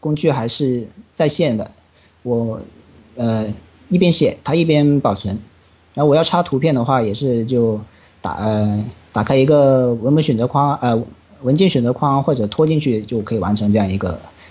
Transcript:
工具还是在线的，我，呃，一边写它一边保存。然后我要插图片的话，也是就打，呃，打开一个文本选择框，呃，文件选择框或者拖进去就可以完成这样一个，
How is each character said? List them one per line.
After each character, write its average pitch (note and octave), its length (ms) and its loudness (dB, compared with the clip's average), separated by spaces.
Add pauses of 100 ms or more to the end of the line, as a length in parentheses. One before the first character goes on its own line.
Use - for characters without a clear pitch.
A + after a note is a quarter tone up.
工 D3+ 160 -2
具 D#3 160 0
还 A#2 160 -4
是 B2 360 -2 (300)
在 D#3 140 0
线 D3 280 0
的， - 140 -8 (520)
我， A#2 380 -4 (560)
呃， A2 300 -2 (420)
一 F3+ 100 2
边 F3 120 4
写 - 320 0
它 C#3 120 -4
一 E3+ 100 2
边 D3 360 4
保 A#2 140 0
存。 G2+ 240 -6 (560)
然 C#3+ 100 0
后 D3+ 60 4
我 C#3+ 60 4
要 D#3+ 60 4
插 F3 200 0
图 C#3 160 -4
片 D3+ 160 0
的 A#2+ 100 0
话， C3 160 0
也 G#2+ 140 -2
是 A#2+ 320 -2
就 A#2 340 0 (400)
打， E2 140 -8
呃， G#2+ 500 0 (280)
打 G#2+ 100 0
开 C3+ 140 0
一 C3+ 100 4
个 C3+ 480 4
文 A2+ 180 0
本 D#3 100 4
选 C#3 140 0
择 A2+ 80 0
框， C#3+ 360 0
呃， A#2 200 0 (420)
文 C3 120 0
件 F#3 160 2
选 C3 120 0
择 A#2+ 100 0
框 C#3 300 0
或 D3+ 120 0
者 A2+ 140 -2
拖 D#3 180 0
进 D#3 140 0
去 B2 220 0
就 A2 200 -6
可 A2 120 -6
以 A2+ 40 -2
完 G2 160 -2
成 G#2 180 0
这 G#2+ 60 4
样 G2 100 0
一 F#2+ 80 -2
个， F#2 220 -6 (320)